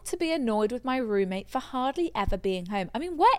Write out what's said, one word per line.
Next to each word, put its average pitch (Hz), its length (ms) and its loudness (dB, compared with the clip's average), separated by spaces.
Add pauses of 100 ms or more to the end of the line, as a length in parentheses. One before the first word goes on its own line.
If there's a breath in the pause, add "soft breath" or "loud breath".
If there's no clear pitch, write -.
to - 100 -6
be 330 160 0
annoyed 226 400 2
with 247 140 -6
my 254 120 0
roommate 196 520 0
for 262 100 -2
hardly 269 560 -2
ever 202 220 0
being 185 300 -2
home? 196 260 -2
I 226 60 -4
mean, 339 180 -6
where 427 220 6